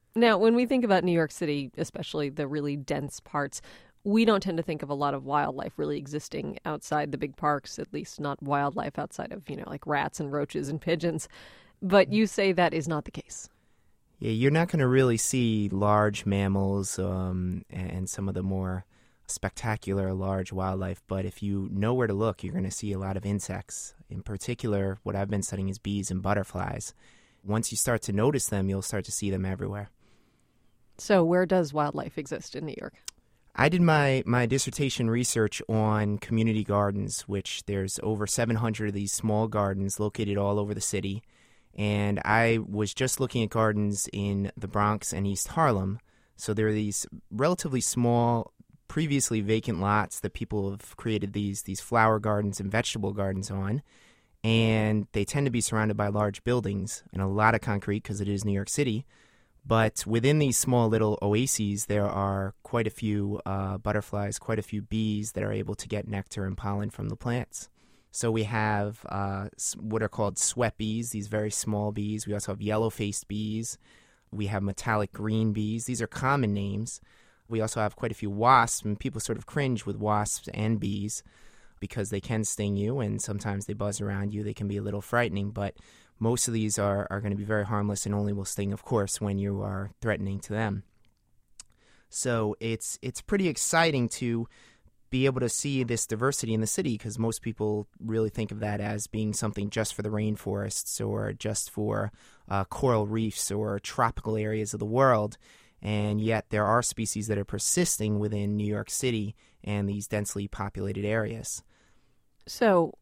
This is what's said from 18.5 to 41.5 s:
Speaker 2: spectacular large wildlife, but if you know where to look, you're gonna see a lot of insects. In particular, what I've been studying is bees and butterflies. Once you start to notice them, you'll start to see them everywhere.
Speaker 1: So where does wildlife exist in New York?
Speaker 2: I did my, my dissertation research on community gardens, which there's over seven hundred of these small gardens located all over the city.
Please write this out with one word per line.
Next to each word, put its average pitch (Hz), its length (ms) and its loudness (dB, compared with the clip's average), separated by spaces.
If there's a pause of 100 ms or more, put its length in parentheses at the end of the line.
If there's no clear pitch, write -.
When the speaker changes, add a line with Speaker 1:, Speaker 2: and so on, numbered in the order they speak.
Speaker 2:
spectacular 98 840 -2
large 95 400 -2
wildlife, 95 560 -2
but 95 160 -2
if - 180 -8
you 98 300 -2
know 101 220 2
where 127 120 4
to 107 60 6
look, 101 320 0
you're 92 80 -6
gonna 95 180 -2
see 101 220 -4
a 95 60 -2
lot 95 180 -2
of 95 80 -4
insects. 95 680 -4 (160)
In 98 120 -8
particular, 101 840 -2
what 101 120 -2
I've 98 140 0
been 101 120 0
studying 95 280 -2
is 95 80 -6
bees 101 320 -2
and 92 100 -2
butterflies. 95 720 -2 (500)
Once 107 280 0
you 107 80 -6
start 117 240 2
to 107 100 -4
notice 123 360 4
them, 98 200 0
you'll 98 140 0
start 107 240 -4
to - 60 -8
see 101 180 -2
them 95 160 0
everywhere. 98 440 -4 (1080)
Speaker 1:
So 190 260 6
where 180 220 6
does 170 260 4
wildlife 147 460 -2
exist - 360 -8
in 156 120 -6
New - 120 -8
York? - 160 -10 (640)
Speaker 2:
I 143 140 6
did 175 100 4
my, 147 460 6
my 123 180 4
dissertation 127 640 0
research 117 580 2
on 107 520 2
community 113 440 2
gardens, 101 600 0
which - 420 -6
there's 98 380 -2
over 104 240 -2
seven 117 300 0
hundred 110 320 0
of 101 60 -2
these 101 180 -4
small 110 360 2
gardens 98 500 0
located 104 380 -2
all 101 220 2
over 104 160 -2
the - 60 -8
city. 98 420 -2 (520)